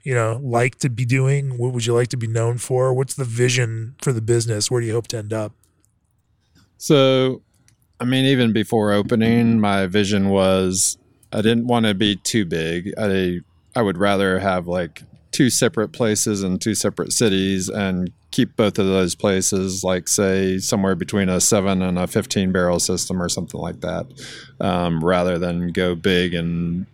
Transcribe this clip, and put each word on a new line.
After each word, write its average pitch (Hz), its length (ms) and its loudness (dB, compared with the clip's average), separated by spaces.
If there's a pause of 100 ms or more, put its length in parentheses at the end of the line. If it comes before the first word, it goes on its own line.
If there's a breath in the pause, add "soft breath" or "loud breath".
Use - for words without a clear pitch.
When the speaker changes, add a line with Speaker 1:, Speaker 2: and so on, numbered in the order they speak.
Speaker 1:
you 135 100 -2
know, 113 300 0
like 123 360 0
to 143 100 0
be 120 160 -2
doing? 135 520 0
What 123 160 -2
would 117 120 -4
you 117 80 2
like 120 160 4
to 131 80 -6
be 117 100 -4
known 117 300 0
for? 131 360 0
What's 127 200 -2
the 135 120 -6
vision 117 760 -2
for 143 100 0
the 113 100 0
business? 113 500 0
Where 123 100 0
do 117 60 -4
you 110 60 -4
hope 113 140 -4
to 120 100 -10
end 107 160 -8
up? 110 200 -6 (1200 soft breath)
Speaker 2:
So, 131 640 4 (580)
I 117 60 -6
mean, 131 200 2
even 123 280 4
before 104 380 2
opening, 113 680 2
my 98 280 2
vision 98 420 2
was 95 680 2 (360)
I 104 80 -2
didn't 117 260 2
wanna 113 260 2
be 104 220 0
too 104 300 -2
big. 85 520 -4
I, 95 420 0 (360)
I 127 60 0
would 98 160 0
rather 98 420 2
have, 92 280 -2
like, 90 360 -6 (280)
two 131 180 2
separate 113 420 0
places 107 520 0
in 92 140 -2
two 110 160 -2
separate - 400 -4
cities 95 560 0
and 92 420 -2 (200)
keep - 240 -2
both 104 240 0
of 98 80 2
those 95 260 2
places, 95 680 0
like, 92 240 -2
say, 95 500 0
somewhere 98 380 0
between 92 340 -2
a 90 100 0
seven 95 420 2
and 90 180 -2
a 90 80 -2
fifteen 92 440 -2
barrel 90 280 2
system 92 420 -4
or 87 80 -4
something 82 300 -6
like 85 220 -8
that, 85 240 -6 (540 loud breath)
um, 87 440 0
rather 90 340 2
than 87 340 -4
go 90 240 0
big 90 380 0
and 85 600 -4